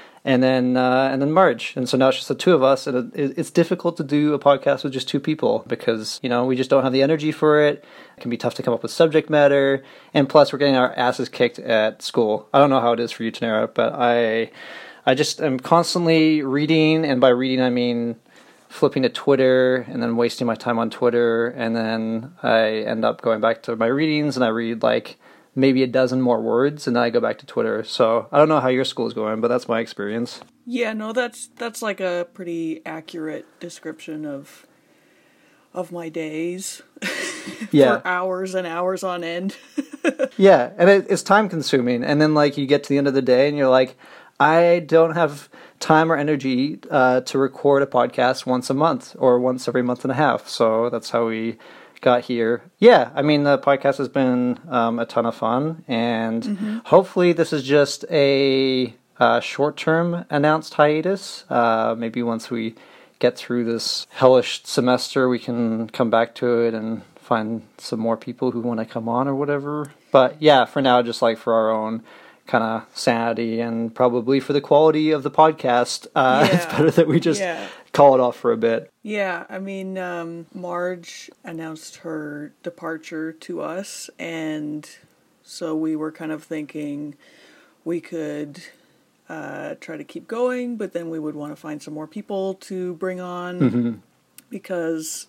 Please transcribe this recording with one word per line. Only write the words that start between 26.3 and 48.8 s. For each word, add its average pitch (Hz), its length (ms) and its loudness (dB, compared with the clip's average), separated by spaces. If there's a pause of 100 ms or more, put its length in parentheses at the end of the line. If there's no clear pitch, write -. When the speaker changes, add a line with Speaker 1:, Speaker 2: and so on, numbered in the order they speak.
Speaker 1:
words, 127 480 -2
and 120 80 -2
then 120 80 2
I 117 60 0
go 120 100 0
back 113 200 -2
to - 60 -20
Twitter. 110 380 -4
So 117 480 0
I 147 60 2
don't 151 100 8
know 156 140 2
how 131 80 0
your 131 160 0
school 120 220 -6
is - 60 -8
going, 110 280 -4
but 117 80 0
that's 120 180 -2
my 113 140 -2
experience. 110 580 -8 (260)
Speaker 2:
Yeah, 233 280 -4
no, 220 180 -8
that's, 240 360 -6 (100)
that's, 233 240 -10
like, 202 180 -6
a 175 340 -4
pretty 165 520 -8
accurate 160 600 -12 (140)
description 156 640 -14
of, 143 400 -14 (1080)
of 180 180 -10
my 170 180 -12
days 165 720 -10 (200)
<laughs> - 720 -10
Speaker 1:
Yeah. 127 280 6
Speaker 2:
for - 80 -8
hours 185 480 -4
and 180 120 -4
hours 180 360 -4
on 180 200 -6
end. 180 380 -6
<laughs> - 60 -20 (680)
Speaker 1:
Yeah, 160 400 6
and 180 120 6
it, 196 200 6
it's 185 120 0
time 202 280 2
consuming. 123 540 0
And 147 160 0
then, 156 140 4
like, 147 240 2
you 143 80 -2
get 143 180 2
to - 60 -16
the 143 80 2
end 143 100 2
of 135 60 0
the 135 80 2
day 127 260 4
and 147 80 -2
you're 139 140 2
like, 127 260 4 (440)
"I 170 480 4
don't 160 260 4
have 151 340 -2 (320)
time 160 320 4
or 160 40 4
energy, 139 640 -2 (100)
uh, 127 320 4
to - 160 -6
record 139 460 2
a - 20 2
podcast 127 600 0
once 127 240 -2
a - 20 0
month 143 460 -2